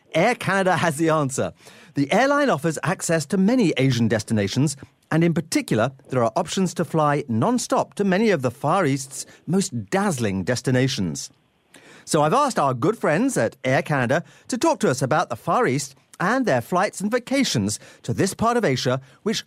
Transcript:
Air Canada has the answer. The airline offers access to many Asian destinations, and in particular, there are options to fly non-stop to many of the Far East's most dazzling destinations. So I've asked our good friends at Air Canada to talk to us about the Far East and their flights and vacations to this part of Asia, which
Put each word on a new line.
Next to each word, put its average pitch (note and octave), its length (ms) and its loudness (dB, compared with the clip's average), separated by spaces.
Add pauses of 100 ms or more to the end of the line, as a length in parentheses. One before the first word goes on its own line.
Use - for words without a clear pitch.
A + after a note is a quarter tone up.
(160)
Air G3+ 180 2
Canada F#3 440 0
has D#3+ 180 0
the D#3+ 140 0
answer. C3 440 0 (420)
The C#3 160 -2
airline C4+ 380 2
offers E3 340 -2
access E3 440 -2
to G3+ 100 -2
many F#3+ 400 2
Asian B2+ 300 2
destinations, A2 680 0 (360)
and D#3+ 120 2
in E3+ 120 2
particular, C#3+ 560 0 (180)
there B2+ 140 0
are A2+ 120 0
options F#3 380 -2
to F3 120 -4
fly D3 420 0
non-stop G#3+ 640 0
to G#3 100 -2
many G3+ 280 2
of D#3+ 100 0
the B2 80 -2
Far D#3+ 380 0
East's C3+ 400 -4 (180)
most C#3 460 -2
dazzling A#2+ 520 0
destinations. B2 880 -2 (760)
So D3+ 180 2
I've D#3 100 2
asked C4+ 240 0
our C#3+ 160 2
good D3+ 240 0
friends G#3 400 0
at A#2 260 0
Air C3+ 200 2
Canada C#3 400 0 (240)
to B3+ 100 -4
talk D#4 220 2
to F#3+ 100 2
us C#3 140 0
about D3+ 260 0
the A#2+ 60 -6
Far G3 320 0
East C#3+ 260 -4 (260)
and A#3 260 0
their C#3 160 2
flights F#3 400 -2
and G#3 100 -4
vacations A#3 680 -2 (240)
to A#2+ 100 -4
this E3 200 0
part A#3 220 0
of A#3 80 0
Asia, C3 380 0 (220)
which G#3+ 240 -4